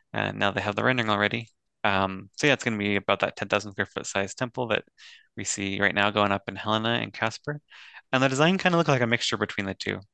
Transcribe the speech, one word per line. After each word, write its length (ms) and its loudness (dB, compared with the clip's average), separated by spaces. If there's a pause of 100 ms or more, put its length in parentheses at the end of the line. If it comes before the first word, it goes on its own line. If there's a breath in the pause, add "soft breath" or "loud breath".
(140)
and 260 -2
now 120 2
they 100 -2
have 140 -2
the 80 -2
rendering 260 0
already. 400 0 (340)
Um, 540 0
so 100 2
yeah, 60 6
it's 100 -2
gonna 140 -2
be 200 0
about 240 0
that 160 -2
ten 100 -6
thousand 240 -2
square 160 -4
foot 180 -8
size 300 -4
temple 340 -4
that 140 0 (540 soft breath)
we 80 -6
see 340 -4
right 160 4
now 160 4
going 200 4
up 160 0
in 80 -8
Helena 340 0 (120)
and 120 -8
Casper. 480 -6 (500 loud breath)
And 100 2
the 80 6
design 280 4
kinda 200 2
looked 120 4
like 120 4
a 60 2
mixture 300 0
between 300 -4
the 60 -4
two, 260 -6 (140)